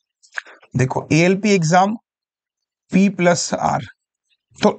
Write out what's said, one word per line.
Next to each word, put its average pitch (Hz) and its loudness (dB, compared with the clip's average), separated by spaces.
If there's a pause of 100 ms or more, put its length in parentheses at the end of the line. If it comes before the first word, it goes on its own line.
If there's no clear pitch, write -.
(760)
देखो, 131 -2
एएलपी 190 2
एग्जाम 185 2 (960)
P 190 4
प्लस 175 0
R, - -2 (800)
तो - 0